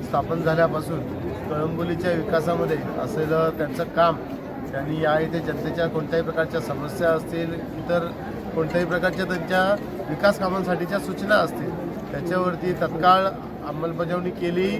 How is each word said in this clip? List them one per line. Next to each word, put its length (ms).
स्थापन 380
झाल्यापासून 580
कळंबोलीच्या 600
विकासामध्ये 680
असलेलं 560
त्यांचं 260
काम, 320
त्यांनी 320
या 160
इथे 200
जनतेच्या 480
कोणत्याही 360
प्रकारच्या 380
समस्या 480
असतील, 440
इतर 580
कोणत्याही 300
प्रकारच्या 400
त्यांच्या 500
विकास 300
कामांसाठीच्या 600
सूचना 360
असतील, 580
त्याच्यावरती 600
तत्काळ 520
अंमलबजावणी 640
केली. 400